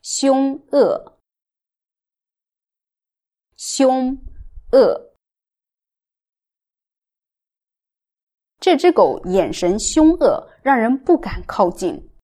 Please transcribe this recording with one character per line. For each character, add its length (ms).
凶 520
恶， 480
凶 600
恶。 440
这 160
只 160
狗 320
眼 280
神 280
凶 320
恶， 360
让 140
人 260
不 160
敢 280
靠 220
近。 440